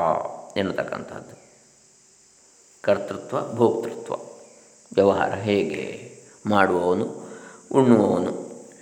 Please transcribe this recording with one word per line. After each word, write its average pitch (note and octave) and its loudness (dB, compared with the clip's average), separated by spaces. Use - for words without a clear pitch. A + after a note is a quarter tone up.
ಎನ್ನತಕ್ಕಂಥದ್ದು. - -6
ಕರ್ತೃತ್ವ, - -2
ಭೋಕ್ತೃತ್ವ - 0
ವ್ಯವಹಾರ G2 4
ಹೇಗೆ? - -2
ಮಾಡುವವನು, F#2 4
ಉಣ್ಣುವವನು, G2+ 4